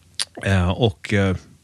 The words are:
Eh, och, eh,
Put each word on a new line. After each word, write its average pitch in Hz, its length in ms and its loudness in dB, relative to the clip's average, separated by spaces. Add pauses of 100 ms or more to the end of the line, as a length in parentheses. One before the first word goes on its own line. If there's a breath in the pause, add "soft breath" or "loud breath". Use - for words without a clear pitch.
(440)
Eh, 95 260 2
och, - 420 -2
eh, 98 240 0 (280)